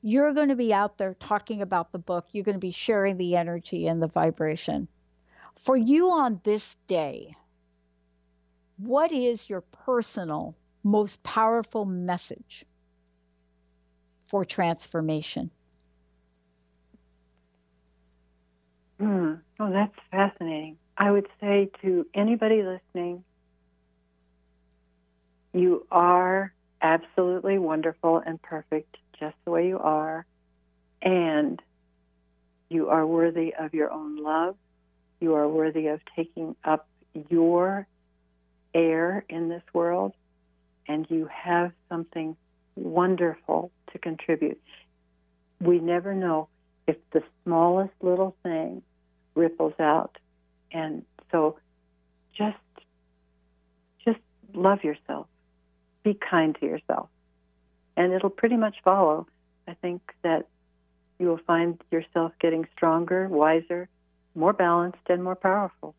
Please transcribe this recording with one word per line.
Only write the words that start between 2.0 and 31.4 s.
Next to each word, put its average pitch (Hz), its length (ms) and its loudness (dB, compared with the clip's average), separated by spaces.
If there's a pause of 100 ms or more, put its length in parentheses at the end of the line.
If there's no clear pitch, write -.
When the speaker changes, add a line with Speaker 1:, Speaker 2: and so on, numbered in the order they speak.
Speaker 1:
You're 202 120 -6
gonna 202 140 -2
be 180 120 -6
sharing 196 460 0
the 180 200 0
energy 170 520 -4
and 165 140 0
the 165 40 0
vibration. 160 800 -2 (720)
For 262 200 0
you 294 340 4
on 262 340 0
this 208 320 -2 (100)
day, 156 480 -4 (1400)
what 269 360 0
is 247 360 0
your 190 140 -8
personal, 165 960 -4 (260)
most 208 400 0
powerful 220 640 0
message 180 800 -8 (1600)
for 196 180 -2
transformation? 160 1040 -4 (3500)
Speaker 2:
Hmm. 190 360 0 (240)
Oh, 214 120 -2
that's 202 240 0 (160)
fascinating. 165 640 -2 (200)
I 202 140 4
would 202 160 2 (140)
say 202 300 0 (120)
to 180 320 0
anybody 220 480 2
listening, 180 600 -8 (2250)
you 180 380 2
are 185 640 4 (280)
absolutely 180 760 0
wonderful 165 680 0
and 165 160 -8
perfect - 560 -8 (220)
just 156 260 -10
the 175 60 -6
way 170 180 2
you 190 100 -2
are, 156 480 -2 (760)
and 165 580 2 (1080)